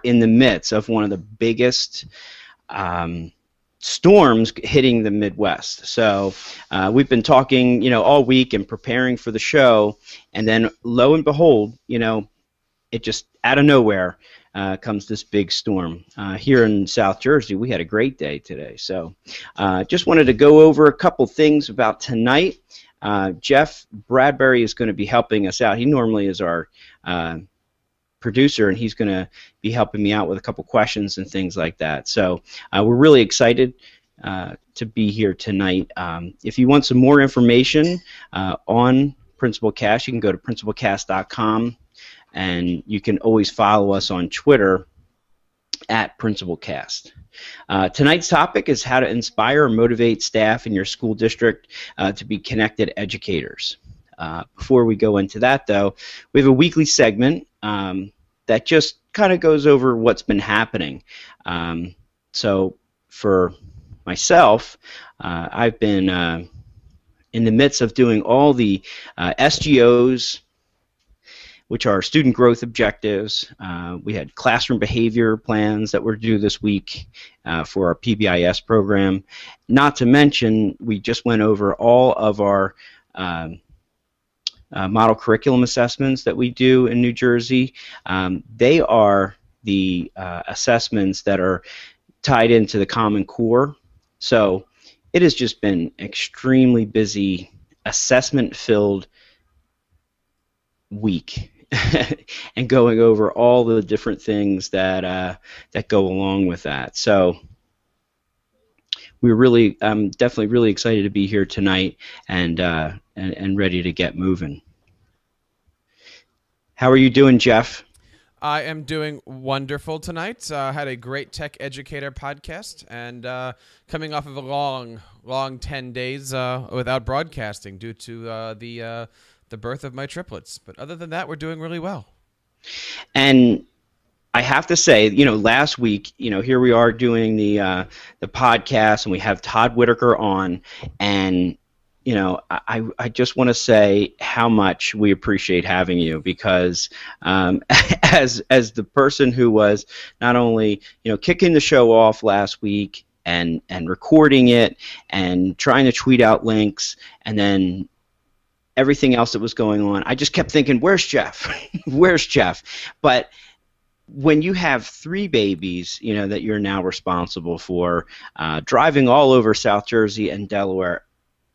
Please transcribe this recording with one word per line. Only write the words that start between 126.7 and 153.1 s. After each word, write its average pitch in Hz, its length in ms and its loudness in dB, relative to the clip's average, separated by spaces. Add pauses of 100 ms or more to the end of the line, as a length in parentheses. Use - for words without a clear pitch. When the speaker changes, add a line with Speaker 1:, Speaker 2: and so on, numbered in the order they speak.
Speaker 2:
without 127 320 -6
broadcasting 117 760 -10
due 113 140 -16
to, 117 360 -16
uh, 113 240 -10
the, 117 300 -16
uh, 117 220 -12 (420)
the 113 100 -18
birth 117 260 -12
of 135 100 -14
my 135 140 -12
triplets. - 500 -16
But - 220 -20
other 147 160 -16
than 165 160 -16
that, 175 160 -10
we're 160 80 -12
doing 156 240 -12
really 165 180 -12
well. 170 300 -12 (1040)
Speaker 1:
And 135 500 4 (720)
I 120 80 0
have 135 260 -2
to 170 80 0
say, 113 340 6
you 113 160 4
know, 120 100 2
last 117 420 0
week, 107 400 -2
you 120 140 -6
know, 98 100 -4
here 127 180 0
we 127 120 4
are 117 200 4
doing 113 440 0
the, 104 240 0
uh, 92 260 -4 (340)
the 92 80 -10
podcast, 113 800 0
and 107 60 -6
we 92 80 -4
have 101 240 -4
Todd 117 320 0
Whitaker 117 420 2
on, 95 460 -4 (360)
and, 95 560 -2 (480)
you 120 120 -4
know, 95 340 -4
I, - 180 -6
I, 113 160 -6 (140)
I - 120 -8
just 123 260 -4
wanna 123 180 2
say 104 640 2
how 117 300 -2
much 101 460 0
we 104 160 2
appreciate 92 540 -2
having 90 340 -2
you 80 200 -4
because, 90 720 -2 (320)
um, 92 440 0
<laughs> - 360 0
as, 131 480 2
as 123 220 2
the 113 120 -6
person 139 480 0
who 120 200 2
was 104 340 2 (340)
not 120 160 2
only, 110 460 0 (220)
you 113 80 -4
know, 107 60 -2
kicking 175 360 0
the 151 60 6
show 123 320 4
off 113 320 4
last 101 400 -2
week 101 420 -6 (200)